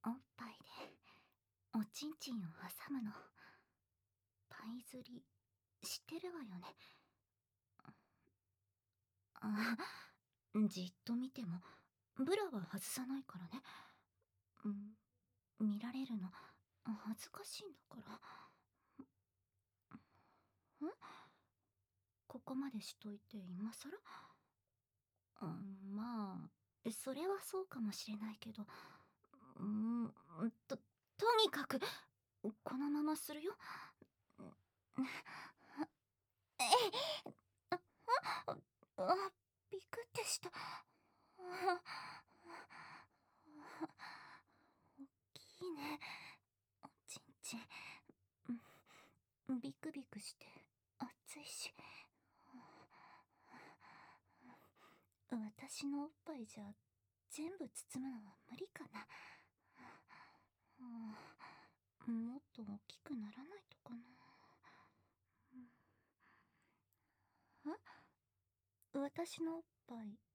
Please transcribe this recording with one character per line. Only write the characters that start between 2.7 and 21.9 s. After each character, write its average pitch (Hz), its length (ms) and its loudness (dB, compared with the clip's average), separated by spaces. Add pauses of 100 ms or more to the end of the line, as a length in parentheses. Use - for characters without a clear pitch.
む 262 100 4
の。 214 100 0 (1400)
パ - 180 -10
イ 240 180 -2
釣 254 180 -8
り 247 220 -10 (580)
し - 200 -2
て 330 180 -6
る 359 120 -2
わ 339 100 -6
よ 196 140 -6
ね。 - 200 -8 (2750)
あ、 214 360 6 (920)
じ 185 160 2
っ 180 80 -4 (120)
と 233 100 2
見 254 160 2
て 262 140 -6
も、 175 180 0 (540)
ブ 285 180 6
ラ 415 100 6
は 233 280 0
外 196 120 0
さ 254 220 0
な 269 120 0
い 269 60 -4
か - 140 -10
ら 175 100 -6
ね。 262 140 -6 (1040)
う 208 40 4
ん、 208 280 -2 (640)
見 208 200 6
ら 240 120 -2
れ 262 140 0
る 233 120 0
の 185 140 -2 (520)
恥 214 380 -2
ず - 80 -10
か - 140 -8
し - 160 -6
い 427 60 -8
ん 330 60 -8
だ - 60 -16 (100)
か 254 120 -10 (2750)
ら。 294 60 0
ん？ 392 60 0 (1300)